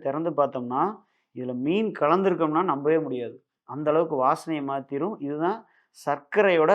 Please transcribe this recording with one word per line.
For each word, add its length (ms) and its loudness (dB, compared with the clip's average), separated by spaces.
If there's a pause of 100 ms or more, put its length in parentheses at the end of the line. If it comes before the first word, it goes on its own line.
திறந்து 340 -2
பார்த்தோம்னா 440 0 (540)
இதுல 180 -6 (120)
மீன் 320 0
கலந்துருக்கோம்னா 720 2
நம்பவே 340 2
முடியாது, 320 -8 (320)
அந்த 240 -6
அளவுக்கு 300 2
வாசனையை 480 0
மாத்திரும். 440 -4 (120)
இதுதான் 320 -2 (400)
சர்க்கரையோட 760 2